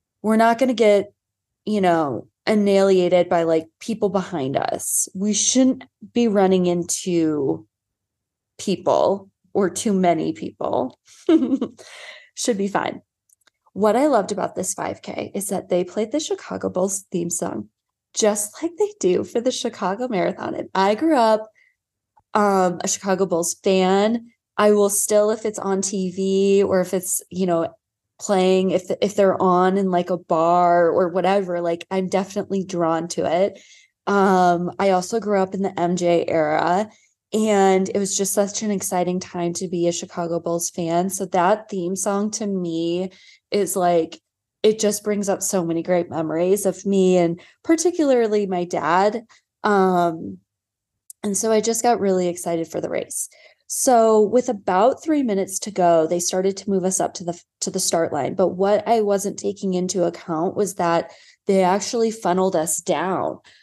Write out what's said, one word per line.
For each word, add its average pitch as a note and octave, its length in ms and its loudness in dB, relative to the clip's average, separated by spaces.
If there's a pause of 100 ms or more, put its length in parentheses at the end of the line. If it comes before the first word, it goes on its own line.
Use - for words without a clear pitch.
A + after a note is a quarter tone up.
(220)
we're A3 140 2
not A3+ 220 4
gonna B3+ 160 0
get, G#3 380 2 (520)
you G#3+ 160 -2
know, E3 480 0 (180)
annihilated G3 840 4
by, F3 140 2
like, E3 260 0 (100)
people G#3+ 300 -4
behind E3+ 480 -4
us. - 560 -4
We G3+ 220 -2
shouldn't B3+ 500 2 (300)
be A#3+ 140 2
running F#3+ 360 4
into D#3+ 1000 -2 (920)
people E3 720 -2 (240)
or G3 160 0
too - 240 -4
many E3 400 0
people." - 640 -6 (300)
<laughs> - 1080 -2
Should - 220 -2
be G3 120 -2
fine. - 340 -4 (720)
What G#3 220 2
I C#4 100 2
loved G#3+ 260 2
about G3 220 -4
this F#3+ 180 -6
five - 300 -8
K - 320 -10
is G3+ 140 -6
that F#3 200 -6
they F3+ 160 0
played A3 260 -6
the D4+ 100 -2
Chicago F#3+ 500 -6
Bulls F#3+ 420 -4
theme F3 160 -4
song, - 400 -8 (460)
just - 480 -2
like E4+ 160 -6
they G#4 200 0
do F#3+ 260 0
for A#3 160 -4
the B3 120 -2
Chicago A3+ 560 -6
Marathon. - 460 -4
And - 200 -8
I G3 200 2
grew D#4 220 2
up, A3 340 2 (840)
um, F#3+ 480 2
a G3 60 -4
Chicago F#3+ 380 -2
Bulls E3+ 360 -2
fan. G3 680 2 (260)
I G#3 160 4
will G3+ 180 4
still, G#3 400 2
if A3 140 -4
it's G#3+ 140 -4
on G3 240 -2
T F#3 280 -4
V G3 520 2
or F#3 180 2
if F#3 140 -4
it's, - 360 -4
you F#3 160 -2
know, E3 220 0 (520)
playing, F#3 520 2
if, F#3 180 -2 (100)
if G3 140 -2
they're G3 260 2
on F#3 380 4
in, F#3+ 140 0
like, F3+ 180 0
a F#3 60 -2
bar E3+ 760 2
or E3+ 180 2
whatever, F3+ 520 0
like, E3+ 280 -4
I'm F#3+ 200 -4
definitely F#3+ 560 -4
drawn E3+ 440 -2
to - 160 -4
it. F3+ 360 -2 (480)
Um, F3+ 720 2
I G3 100 2
also F#3 300 0
grew G3+ 200 0
up F#3+ 140 -2
in G3 80 -4
the F#3+ 160 -4
M F3 160 0
J E3+ 320 2
era, E3 640 0 (420)
and G3 560 2
it G#3 100 -2
was G3 180 -4
just G3 160 -2
such G3+ 300 -2
an G#3+ 100 -2
exciting F3+ 480 -2
time F3 340 -6
to F#3 140 -8
be E3+ 180 -2
a E3+ 60 0
Chicago E3+ 480 -6
Bulls E3+ 280 -4
fan. F3 420 -2
So F#3+ 160 -6
that F#3+ 420 0
theme F#3 260 -6
song G3+ 380 -4
to G#3+ 160 -6
me F3 640 -4 (400)
is, G3 240 -2
like, F3 440 0 (440)
it G#3+ 160 2
just G#3 240 -2
brings G3+ 240 -2
up F#3+ 120 0
so F#3 240 -2
many E3 180 -2
great F3 280 0
memories E3 560 0
of F#3 180 -4
me F#3 320 4
and F3 240 2 (220)
particularly C4+ 840 2
my F3+ 180 -2
dad. F3+ 580 0 (400)
Um, F#3 760 2 (840)
and G3+ 140 -4
so A3 160 0
I G#3+ 80 4
just A3+ 240 -2
got A#3+ 160 4
really F#3 260 0
excited E3+ 400 -4
for E3 140 -8
the E3 100 -6
race. - 380 -6 (420)
So A3+ 520 4
with A#3+ 260 2
about G#3 540 0
three D4+ 200 0
minutes G3 380 -2
to G#3 100 -10
go, E3+ 360 4
they F3 140 -2
started F#3+ 360 -2
to - 140 -8
move F#3+ 140 0
us F#3+ 160 -2
up D#3 140 -2
to F3+ 100 -12
the, E3+ 140 -6 (220)
to G3 100 -6
the F#3 100 -4
start E3+ 340 0
line. C#3 200 -2
But F#3 140 2
what G3+ 400 0
I A3+ 140 2
wasn't G3+ 360 -2
taking G3 360 -4
into F3+ 300 -2
account E3+ 520 -4
was F#3+ 200 -2
that E3+ 360 0 (340)
they F#3+ 160 4
actually G3+ 480 0
funneled F#3 460 0
us D#3+ 240 -2
down. D#3 600 -2 (220)